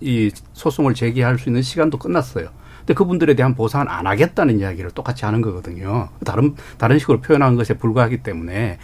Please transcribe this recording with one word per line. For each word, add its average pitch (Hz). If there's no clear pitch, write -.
이 117
소송을 135
제기할 123
수 127
있는 123
시간도 151
끝났어요. 131
근데 -
그분들에 170
대한 127
보상은 131
안 90
하겠다는 110
이야기를 90
똑같이 127
하는 110
거거든요. 95
다른, 120
다른 127
식으로 139
표현한 139
것에 110
불과하기 120
때문에 90